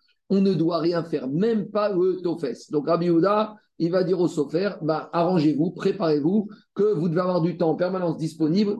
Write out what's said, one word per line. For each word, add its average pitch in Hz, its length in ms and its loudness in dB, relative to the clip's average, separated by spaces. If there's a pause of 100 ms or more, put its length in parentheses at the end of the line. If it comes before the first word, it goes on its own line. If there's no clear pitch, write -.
(280)
on 196 140 2
ne 196 100 4
doit 165 280 0
rien 170 240 0
faire, 135 240 -4
même 202 420 0
pas 208 200 0
le 185 300 0
Tofes. 156 500 -6
Donc 143 180 -2
Rabbi 170 180 0
Yehuda, 202 480 2 (280)
il 165 80 2
va 185 140 2
dire 175 160 0
au 175 80 2
Sofer, 156 440 -2 (100)
bah, 151 320 -2
arrangez-vous, 170 560 2
préparez-vous, 190 800 0 (240)
que 208 180 2
vous 175 160 0
devez 170 140 0
avoir 180 180 0
du 165 160 0
temps 165 140 2
en 147 60 0
permanence 180 420 -2
disponible, 160 600 0